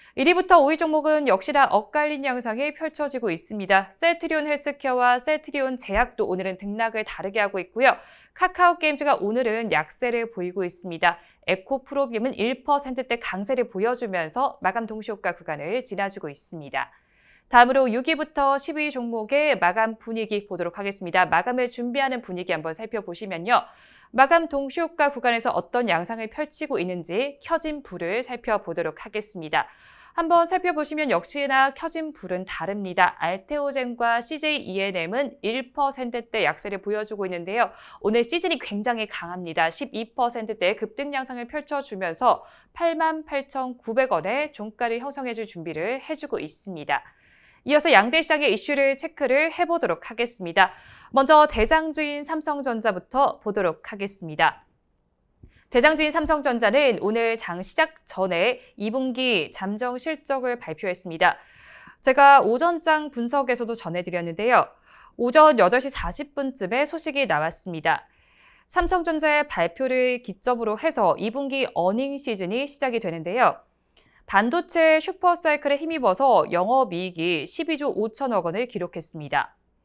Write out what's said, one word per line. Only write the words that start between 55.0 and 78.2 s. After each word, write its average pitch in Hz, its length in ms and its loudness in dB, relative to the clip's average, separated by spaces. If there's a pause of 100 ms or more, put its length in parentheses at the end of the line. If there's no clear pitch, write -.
대장주인 302 420 4
삼성전자는 269 920 2
오늘 226 340 0
장 175 240 -8
시작 320 460 -2
전에 185 560 0 (140)
이 208 140 -4
분기 247 600 -2
잠정 214 480 -6
실적을 262 600 -4
발표했습니다. 180 800 -2 (640)
제가 277 400 8
오전장 311 720 0
분석에서도 240 640 -2
전해드렸는데요. 175 920 0 (520)
오전 262 400 8
여덟 214 240 6
시 269 80 -6
사십 262 440 -8
분쯤에 262 520 -2
소식이 294 400 -4
나왔습니다. 160 800 -2 (600)
삼성전자의 320 800 0
발표를 254 720 0
기점으로 226 560 -4
해서 226 400 2
이 208 120 -2
분기 269 440 -4
어닝 233 420 0
시즌이 226 500 -4
시작이 262 340 -4
되는데요. 175 600 0 (680)
반도체 320 720 4
슈퍼사이클에 311 760 0
힘입어서 262 760 2
영업이익이 175 960 0
십이 320 300 -4
조 285 120 -2
오천억 220 540 -2